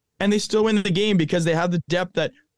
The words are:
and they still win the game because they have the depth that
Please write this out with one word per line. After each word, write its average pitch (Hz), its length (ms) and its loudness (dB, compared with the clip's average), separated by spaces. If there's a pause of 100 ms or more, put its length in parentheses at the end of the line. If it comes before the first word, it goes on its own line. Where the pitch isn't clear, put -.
(200)
and 202 140 2
they 214 40 2
still 214 280 0
win 214 180 0
the 196 80 -2
game 202 240 0
because 170 300 0
they 165 100 2
have 175 160 0
the 175 160 -2
depth 180 280 -2
that 156 180 -2 (240)